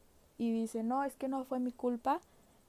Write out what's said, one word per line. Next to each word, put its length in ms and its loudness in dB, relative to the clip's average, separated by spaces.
y 140 2
dice, 300 0
"No, 220 2
es 100 -4
que 140 -4
no 160 -2
fue 160 -2
mi 120 0
culpa, 480 0